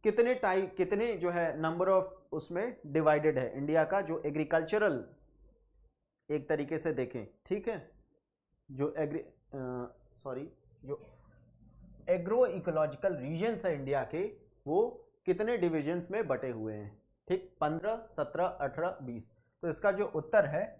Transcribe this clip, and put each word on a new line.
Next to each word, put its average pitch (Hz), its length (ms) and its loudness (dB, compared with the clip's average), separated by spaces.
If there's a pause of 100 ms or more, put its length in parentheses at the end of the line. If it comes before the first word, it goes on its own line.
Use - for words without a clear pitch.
कितने 233 320 6
टाइप, 190 400 0
कितने 202 400 2
जो 175 140 0
है 170 200 2 (100)
number 170 300 2
of 190 240 4 (180)
उसमें 180 440 -4 (100)
डिवाइडेड 151 520 4
है 127 180 -2
इंडिया 151 280 4
का, 190 160 0
जो 160 260 -4
एग्रीकल्चरल 156 800 2 (1200)
एक 147 200 -4
तरीके 147 300 -2
से 156 140 -2
देखें, 131 340 -4 (200)
ठीक 202 220 -2
है, 208 100 -4 (880)
जो 139 300 -2
एग्री-, 151 260 -2 (300)
अ, 139 40 -8 (540)
सॉरी, 139 360 -10 (360)
जो 139 180 -8 (1040)
एग्रो 240 380 4
इकोलॉजिकल 156 680 0
रीजन्स 165 500 -2
है 165 80 2
इंडिया 135 300 -2
के, 160 180 -4 (440)
वो 165 140 2 (460)
कितने 214 320 0
डिविजन्स 170 520 0
में 208 180 -2
बटे 131 220 -2
हुए 110 240 -6
हैं, 104 160 -10 (380)
ठीक, 185 220 -2 (100)
पन्द्रह, 165 500 -2
सत्रह, 170 360 -2
अठारह, 156 560 -4
बीस। 120 280 -10 (320)
तो 170 60 -2
इसका 196 240 2
जो 196 220 -2
उत्तर 196 320 4
है 165 180 -2 (160)